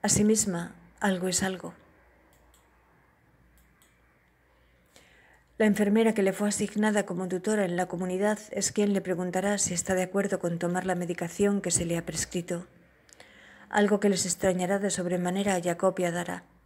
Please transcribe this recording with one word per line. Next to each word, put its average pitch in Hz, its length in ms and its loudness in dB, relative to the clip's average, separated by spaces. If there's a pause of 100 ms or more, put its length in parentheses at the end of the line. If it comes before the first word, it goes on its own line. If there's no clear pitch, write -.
a 202 80 -2
sí 208 140 4
misma: 202 520 0 (240)
"Algo 185 280 0
es 180 160 -2
algo". 175 300 -6 (3750)
La 220 80 4
enfermera 214 480 4
que 208 100 2
le 190 80 4
fue 208 160 -2
asignada 208 580 0
como 185 220 -4
tutora 190 380 0
en 175 100 -2
la 180 120 0
comunidad 185 520 -2 (120)
es - 200 -4
quien 208 220 2
le 190 80 2
preguntará 185 560 -2
si - 160 -2
está 175 200 -2
de 185 100 2
acuerdo 190 360 -2
con 170 180 -2
tomar 180 280 -2
la 185 100 0
medicación 175 640 -2
que 185 100 -4
se 170 140 0
le 170 140 -2
ha 165 80 -6
prescrito, 170 600 -6 (1000)
algo 208 320 4
que 208 80 4
les 190 180 2
extrañará 180 540 0
de 202 100 0
sobremanera 185 680 0
a 175 60 0
Jacob 175 380 0
y 180 60 2
a 175 60 0
Dara. 175 340 -6 (200)